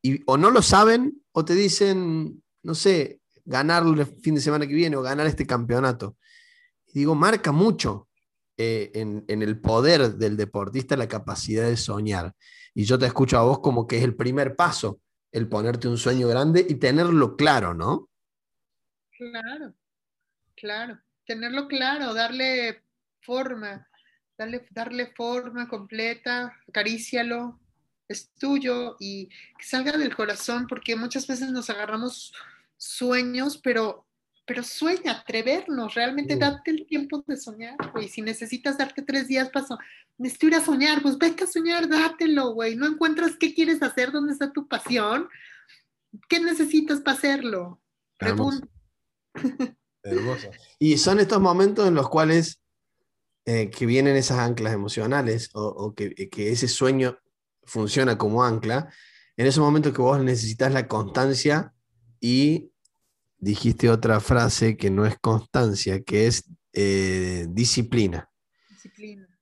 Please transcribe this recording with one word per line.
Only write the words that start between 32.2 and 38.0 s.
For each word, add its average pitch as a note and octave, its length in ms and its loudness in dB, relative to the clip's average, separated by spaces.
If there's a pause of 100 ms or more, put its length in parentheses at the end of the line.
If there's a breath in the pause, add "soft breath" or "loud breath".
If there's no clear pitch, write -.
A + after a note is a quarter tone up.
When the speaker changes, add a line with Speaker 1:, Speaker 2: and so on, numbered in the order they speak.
Speaker 2:
sueños, B3 840 -4
pero, A3+ 440 -2 (400)
pero B3 160 -6
sueña, D#4+ 580 -4
atrevernos, B3 760 -4
realmente C4+ 420 -2
Speaker 1:
Mm. - 20 -2
Speaker 2:
date C#4+ 320 -2
el D#4 160 -4
tiempo C#4+ 400 -6
de C#4 100 -6
soñar, A#3 400 -14 (160)
güey. G#3+ 160 -8